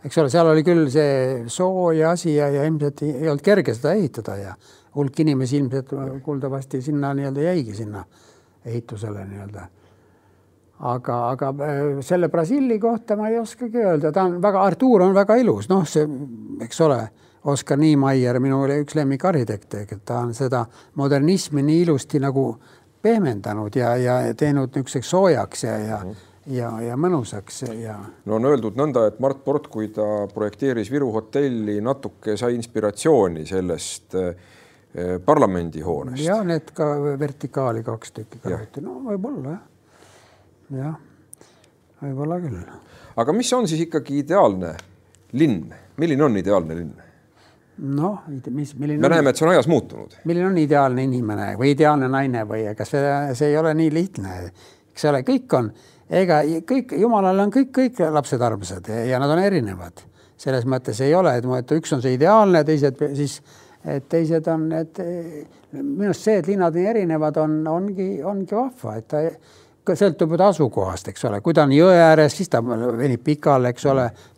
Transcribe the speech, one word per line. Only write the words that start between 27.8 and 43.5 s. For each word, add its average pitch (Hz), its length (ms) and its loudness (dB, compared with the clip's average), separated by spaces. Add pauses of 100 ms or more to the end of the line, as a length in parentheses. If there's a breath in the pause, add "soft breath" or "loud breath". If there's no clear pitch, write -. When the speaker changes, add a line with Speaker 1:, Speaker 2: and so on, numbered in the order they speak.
Speaker 2:
No 107 120 -2
on 113 100 0
öeldud 113 320 0
nõnda, 123 300 2
et - 120 -2
Mart 135 240 -2
Port, 143 240 -2
kui 110 200 -6
ta 107 400 -4
projekteeris 107 640 -4
Viru 139 200 -2
hotelli, 110 720 -2
natuke 107 560 -4
sai 120 180 -2
inspiratsiooni 107 920 0
sellest, 90 680 -6
äh, 90 1040 -8
parlamendihoonest. 90 1040 -2
Speaker 1:
Jah, 202 220 -2
need 165 280 -4
ka 156 120 -2 (320)
vertikaali 131 640 -4
kaks 113 280 -10
tükki - 280 -16
Speaker 2:
Jah. - 200 -6
Speaker 1:
kõrvuti. 110 240 -14
No 370 180 -12
võib-olla, 202 480 -8
jah. 185 160 -12 (1000 soft breath)
Jah, 143 300 -8 (1040 soft breath)
võib-olla 147 420 -6
küll. 139 160 -8 (560 loud breath)
Speaker 2:
Aga 123 200 0
mis 240 200 0